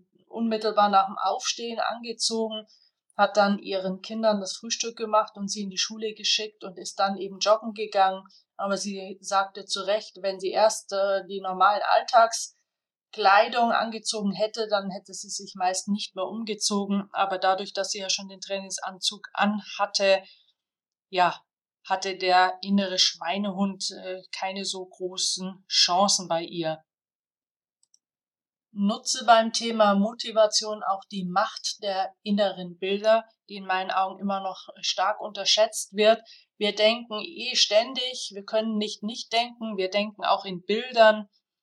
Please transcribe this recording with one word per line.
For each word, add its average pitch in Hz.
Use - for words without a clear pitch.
unmittelbar 214
nach 190
dem 208
Aufstehen 233
angezogen, 220
hat 202
dann 202
ihren 190
Kindern 220
das 190
Frühstück 233
gemacht 214
und 202
sie 208
in 196
die 185
Schule 220
geschickt 214
und 185
ist -
dann 196
eben 190
joggen 220
gegangen. 190
Aber 196
sie 190
sagte 196
zu 190
Recht, 214
wenn 190
sie 185
erst, 214
äh, 196
die 196
normalen 190
Alltags- 226
Kleidung 226
angezogen 220
hätte, 214
dann 196
hätte 190
sie 196
sich 190
meist 185
nicht 208
mehr -
umgezogen. 202
Aber 196
dadurch, 190
dass 190
sie 208
ja 190
schon 196
den 190
Trainingsanzug 190
anhatte, 202
ja, 180
hatte 190
der 185
innere 196
Schweinehund, 190
äh, 185
keine 190
so 185
großen 185
Chancen 185
bei 165
ihr. 160
Nutze 220
beim 226
Thema 220
Motivation 214
auch -
die 196
Macht 190
der 190
inneren 185
Bilder, 208
die 202
in 196
meinen 190
Augen 190
immer 196
noch 190
stark 202
unterschätzt 202
wird. 214
Wir 208
denken 220
eh 233
ständig, 247
wir 196
können 220
nicht 208
nicht 226
denken, 226
wir 185
denken 208
auch 196
in 185
Bildern. 220